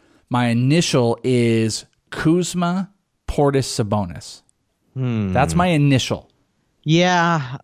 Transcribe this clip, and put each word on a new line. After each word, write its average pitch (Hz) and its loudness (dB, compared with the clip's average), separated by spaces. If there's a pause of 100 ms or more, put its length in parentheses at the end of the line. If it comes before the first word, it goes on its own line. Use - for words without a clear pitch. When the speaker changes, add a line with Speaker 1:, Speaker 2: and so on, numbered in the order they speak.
(320)
Speaker 1:
My 123 0
initial 123 2
is 117 0 (240)
Kuzma, 175 -2 (380)
Portis, 139 0
Sabonis. 101 -6 (540)
Speaker 2:
Hmm. 113 -2
Speaker 1:
That's 139 0
my 175 2
initial. 143 0 (560)
Speaker 2:
Yeah, 170 2